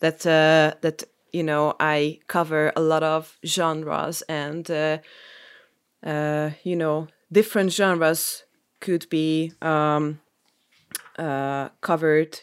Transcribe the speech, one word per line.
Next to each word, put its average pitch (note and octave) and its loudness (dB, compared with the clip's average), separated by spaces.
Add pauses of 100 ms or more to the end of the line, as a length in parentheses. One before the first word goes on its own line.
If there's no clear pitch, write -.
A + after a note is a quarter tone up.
that, D#3+ -2
uh, D#3 6
that, D#3 -2 (280)
you F3 -2
know, D3+ 0
I D3+ 0
cover D#3 0
a - 0
lot D#3+ 2
of D#3+ -2
genres D#3 -2
and, D#3 -6
uh, D#3 0 (1080)
uh, D3+ -2 (120)
you F3+ -4
know, D#3+ -2 (240)
different G3 2
genres E3+ 0 (360)
could F3 -4
be, D#3+ 0 (100)
um, D3+ 0 (1000)
uh, C#3 -4 (120)
covered, D#3+ 0